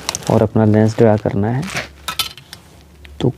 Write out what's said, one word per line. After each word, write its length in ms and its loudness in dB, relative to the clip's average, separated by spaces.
और 120 4
अपना 220 2
लेंस 340 2
ड्रा 180 6
करना 340 -2
है। 120 -4
तो 180 -2